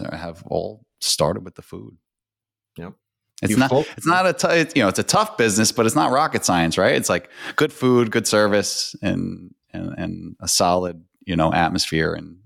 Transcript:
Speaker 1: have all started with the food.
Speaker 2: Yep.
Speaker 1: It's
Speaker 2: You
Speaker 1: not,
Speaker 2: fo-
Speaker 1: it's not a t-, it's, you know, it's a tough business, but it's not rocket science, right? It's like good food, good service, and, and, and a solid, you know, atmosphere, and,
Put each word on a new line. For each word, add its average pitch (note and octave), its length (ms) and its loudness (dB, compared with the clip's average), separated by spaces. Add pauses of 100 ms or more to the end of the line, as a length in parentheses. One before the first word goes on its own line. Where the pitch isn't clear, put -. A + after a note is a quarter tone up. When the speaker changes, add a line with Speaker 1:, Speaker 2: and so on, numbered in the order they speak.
(120)
Speaker 1:
have E2+ 340 -12
all G2 380 -6 (160)
started F2 440 -2
with F2+ 100 -18
the - 80 -20
food. - 340 -18 (800)
Speaker 2:
Yep. F2 160 -14 (480)
Speaker 1:
It's G2 100 0
Speaker 2:
You G#2+ 60 2
Speaker 1:
not, C3 140 4
Speaker 2:
fo- C#3 160 2 (100)
Speaker 1:
it's - 100 -10
not F3+ 200 4
a E3+ 80 4
t-, - 140 0
it's, D#3+ 280 2
you B2+ 60 6
know, G2 60 4
it's F#2 100 0
a G2+ 60 0
tough G#3+ 340 0
business, A2 340 2
but A2+ 140 2
it's A2 80 0
not C#3 180 2
rocket C#3 320 0
science, E2 320 2
right? A2+ 180 4
It's A#2 140 -2
like F2 220 -2 (260)
good D3+ 160 2
food, B2 380 4
good A2+ 160 -2
service, G#2 760 2
and, F#2 540 -4 (180)
and, F2+ 240 -10
and F2 440 -10
a F2+ 80 -8
solid, F2 560 0 (200)
you F#2 100 -4
know, D#2+ 180 2
atmosphere, E2 640 0
and, D#2+ 320 -14